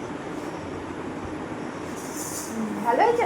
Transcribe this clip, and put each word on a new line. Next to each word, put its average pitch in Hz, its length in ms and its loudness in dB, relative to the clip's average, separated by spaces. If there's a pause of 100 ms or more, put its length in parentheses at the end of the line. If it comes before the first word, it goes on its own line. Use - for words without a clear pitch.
(2750)
ভালো 247 200 6
হয়েছে, - 200 6